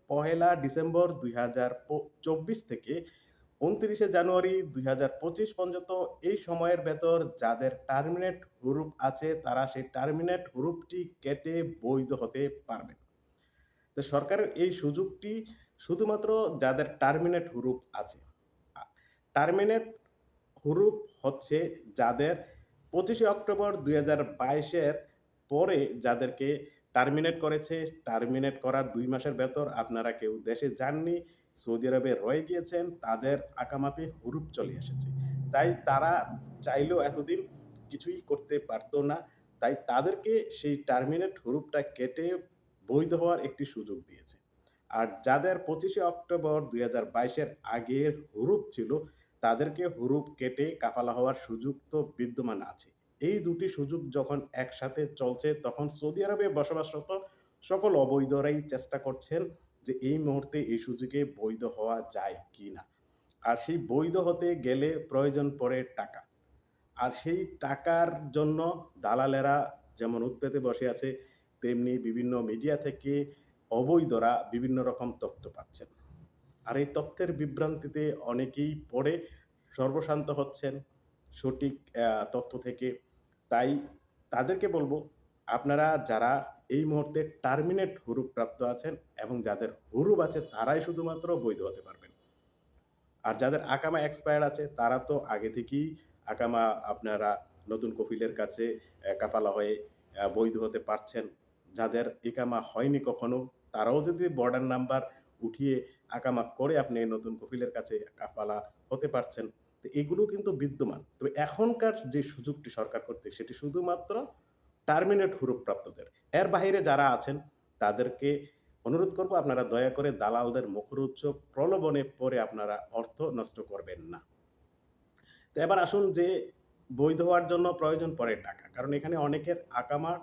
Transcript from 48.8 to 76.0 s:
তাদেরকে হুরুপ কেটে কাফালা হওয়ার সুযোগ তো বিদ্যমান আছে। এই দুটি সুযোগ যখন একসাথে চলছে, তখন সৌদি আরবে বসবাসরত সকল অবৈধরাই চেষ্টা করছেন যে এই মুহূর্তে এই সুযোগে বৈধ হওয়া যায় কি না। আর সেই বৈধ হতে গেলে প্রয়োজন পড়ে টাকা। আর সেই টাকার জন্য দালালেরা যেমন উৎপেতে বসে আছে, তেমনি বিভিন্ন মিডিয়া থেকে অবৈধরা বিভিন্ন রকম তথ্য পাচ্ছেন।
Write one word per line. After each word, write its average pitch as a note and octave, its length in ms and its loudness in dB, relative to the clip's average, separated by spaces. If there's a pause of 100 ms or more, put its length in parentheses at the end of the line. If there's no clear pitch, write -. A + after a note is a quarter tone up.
তাদেরকে D3 460 2
হুরুপ C#3 500 -2
কেটে C3+ 380 -2
কাফালা A#2+ 380 0
হওয়ার B2+ 220 2
সুযোগ B2+ 440 -6 (120)
তো D3+ 260 -2
বিদ্যমান A#2+ 440 -4
আছে। - 340 -16 (240)
এই F3 200 0
দুটি E3+ 280 -2
সুযোগ C#3+ 420 -4
যখন C3+ 440 -2
একসাথে C3 540 -4
চলছে, B2+ 460 -2
তখন D3 360 -4
সৌদি D3+ 340 -4
আরবে G3+ 260 0
বসবাসরত D#3 720 -2 (400)
সকল F#3+ 340 2
অবৈধরাই C#3 640 4
চেষ্টা C#3 360 -6
করছেন C#3 520 -4 (340)
যে B2+ 100 -4
এই C3+ 240 0
মুহূর্তে C#3+ 420 -2
এই A2+ 200 -2
সুযোগে B2+ 460 -4
বৈধ A2 380 -4
হওয়া A2+ 380 -2 (120)
যায় G2 220 -4 (180)
কি C3+ 160 -16
না। A2 160 -14 (560)
আর A#2+ 160 2
সেই E3 200 -2
বৈধ D#3+ 400 0
হতে E3+ 380 2
গেলে D3 440 0 (100)
প্রয়োজন C#3+ 480 2
পড়ে B2+ 260 0
টাকা। - 380 -10 (760)
আর B2 160 0 (120)
সেই F3 220 -2
টাকার D#3 840 0
জন্য D#3 640 0
দালালেরা C3+ 840 2 (140)
যেমন A#2 280 -2
উৎপেতে C3 360 -2
বসে B2 300 0
আছে, C3 340 -4 (380)
তেমনি B2 360 0
বিভিন্ন B2 440 -2
মিডিয়া A#2 360 0
থেকে C#3+ 560 -4 (380)
অবৈধরা A#2+ 800 4
বিভিন্ন B2+ 320 0
রকম B2 360 -2
তথ্য - 300 -8
পাচ্ছেন। - 380 -16 (800)